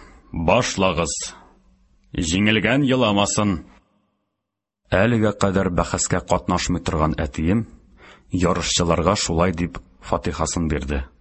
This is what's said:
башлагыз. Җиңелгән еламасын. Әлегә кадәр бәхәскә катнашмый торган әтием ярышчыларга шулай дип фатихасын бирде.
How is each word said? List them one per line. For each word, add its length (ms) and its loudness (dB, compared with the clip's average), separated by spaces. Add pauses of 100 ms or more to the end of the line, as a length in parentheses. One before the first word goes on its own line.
(320)
башлагыз. 800 2 (1000)
Җиңелгән 720 0
еламасын. 760 2 (1300)
Әлегә 460 2
кадәр 320 0
бәхәскә 560 -2
катнашмый 560 0
торган 400 0
әтием 460 -2 (680)
ярышчыларга 800 2
шулай 380 0
дип 240 -4 (240)
фатихасын 680 -2
бирде. 380 -2 (160)